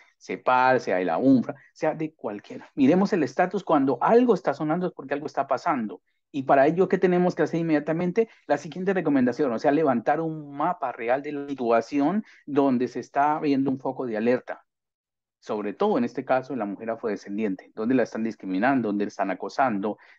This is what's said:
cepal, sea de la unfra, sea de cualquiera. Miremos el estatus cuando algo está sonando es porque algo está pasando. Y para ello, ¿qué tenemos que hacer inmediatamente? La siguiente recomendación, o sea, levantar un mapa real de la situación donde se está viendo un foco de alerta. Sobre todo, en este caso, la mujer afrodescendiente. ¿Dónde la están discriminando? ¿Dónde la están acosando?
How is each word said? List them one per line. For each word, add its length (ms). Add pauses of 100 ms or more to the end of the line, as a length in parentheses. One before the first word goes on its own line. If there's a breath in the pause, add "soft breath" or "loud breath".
(180 soft breath)
cepal, 600
sea 160
de 80
la 120
unfra, 380 (180 soft breath)
sea 220
de 180
cualquiera. 640
Miremos 380
el 100
estatus 420
cuando 380
algo 320
está 180
sonando 360
es 40
porque 220
algo 120
está 200
pasando. 560 (280)
Y 120
para 240
ello, 220
¿qué 100
tenemos 360
que 80
hacer 180
inmediatamente? 680 (180 soft breath)
La 120
siguiente 340
recomendación, 580
o 80
sea, 140
levantar 480
un 340
mapa 380
real 300
de 100
la 160
situación 760 (200 soft breath)
donde 440
se 120
está 400
viendo 300
un 80
foco 280
de 100
alerta. 500 (720)
Sobre 340
todo, 240
en 80
este 200
caso, 300
la 120
mujer 240
afrodescendiente. 840
¿Dónde 200
la 80
están 220
discriminando? 640
¿Dónde 180
la 20
están 220
acosando? 680 (220 soft breath)